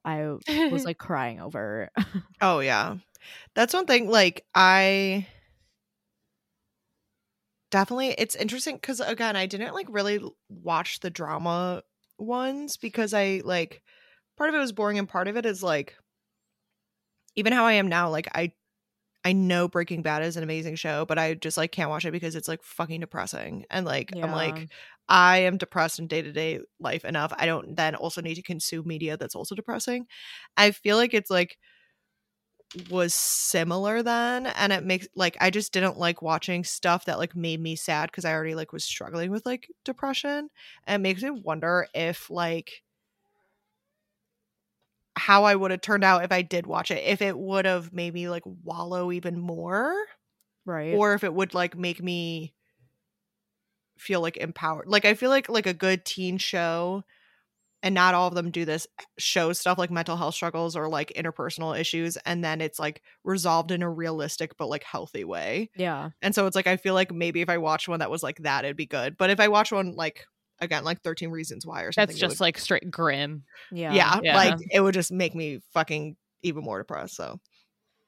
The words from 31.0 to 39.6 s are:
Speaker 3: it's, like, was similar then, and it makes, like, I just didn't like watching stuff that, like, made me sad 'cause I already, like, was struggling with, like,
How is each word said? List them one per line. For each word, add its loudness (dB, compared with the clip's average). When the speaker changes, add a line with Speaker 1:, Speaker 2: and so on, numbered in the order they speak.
Speaker 3:
it's, 0
like, 0
was 2
similar 0
then, 0
and 2
it 0
makes, 0
like, 2
I 6
just -4
didn't 2
like 0
watching -2
stuff 0
that, -2
like, -4
made -4
me -4
sad -2
'cause -8
I 0
already, -2
like, -8
was -8
struggling -6
with, -4
like, -6